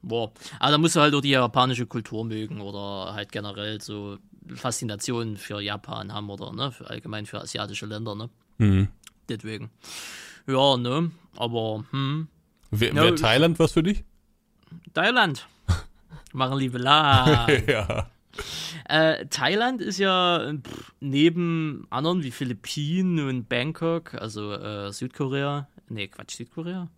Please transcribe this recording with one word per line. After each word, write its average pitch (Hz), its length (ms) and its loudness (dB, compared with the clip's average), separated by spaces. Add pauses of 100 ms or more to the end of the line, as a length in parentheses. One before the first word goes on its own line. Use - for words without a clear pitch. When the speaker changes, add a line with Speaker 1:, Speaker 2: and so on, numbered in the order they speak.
Speaker 1:
boah. 113 280 -4 (280)
Aber 143 120 4
da 151 60 6
musst 160 180 6
du 165 40 6
halt 147 160 8
auch 143 60 2
die 139 100 0
japanische 127 560 4
Kultur 113 360 -6
mögen 110 380 -6
oder 101 540 -8
halt 104 160 -10
generell 104 500 -8
so 101 360 -10 (360)
Faszination 117 840 -4
für 104 220 -10
Japan 104 540 -8
haben 104 160 -8
oder, 101 240 -12
ne, 123 180 -6
für, - 180 -18
allgemein 107 360 -10
für - 160 -10
asiatische 104 460 -8
Länder, 107 260 -8
ne? 107 160 -10 (300)
Speaker 2:
Mhm. 101 300 4 (380)
Speaker 1:
Deswegen. 110 440 -10 (760)
Ja, 135 320 4
ne? 131 320 0 (260)
Aber, 113 540 -4
hm. 139 380 -4 (420)
Speaker 2:
Wär, 107 240 2
Speaker 1:
Ja, 147 100 4
Speaker 2:
wär 170 120 6
Speaker 1:
ich 147 60 -2
Speaker 2:
Thailand 135 360 4
was 165 140 4
für 170 100 4
dich? 196 220 0 (920)
Speaker 1:
Thailand. 196 540 2 (200)
Speaker 2:
<laughs> - 640 -6
Speaker 1:
Machen 131 260 0
liebe 127 180 0
La. 139 680 6 (100)
Speaker 2:
<laughs> 120 100 0
Ja. - 420 0 (800)
Speaker 1:
Äh, 160 380 4
Thailand 214 520 0
ist 185 200 -6
ja, 180 520 2 (100)
pff, - 380 -16
neben 160 920 2
anderen 165 320 0
wie 127 80 -6
Philippinen 147 1000 -2
und 127 180 -4
Bangkok, 160 680 -4
also, 107 380 -8
äh, 101 380 -8
Südkorea, 139 800 -4 (180)
nee, 107 220 -8
Quatsch, - 280 -16
Südkorea? 170 600 -10